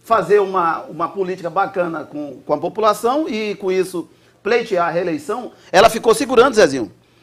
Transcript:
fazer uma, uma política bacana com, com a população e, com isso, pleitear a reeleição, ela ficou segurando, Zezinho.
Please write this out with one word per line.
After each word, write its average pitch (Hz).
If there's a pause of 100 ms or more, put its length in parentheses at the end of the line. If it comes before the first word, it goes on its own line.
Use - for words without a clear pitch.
fazer 208
uma, 185
uma 165
política 180
bacana 170
com, 147
com 151
a 147
população 220
e, 214
com 190
isso, 180 (340)
pleitear 202
a -
reeleição, 180 (180)
ela 202
ficou 226
segurando, 254
Zezinho. 135 (320)